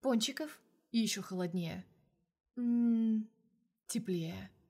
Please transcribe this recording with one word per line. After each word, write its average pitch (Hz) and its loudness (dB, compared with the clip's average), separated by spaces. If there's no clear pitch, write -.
«Пончиков?» 262 0
«Еще 214 0
холоднее». 180 -4
«М, 233 2
теплее». 185 -4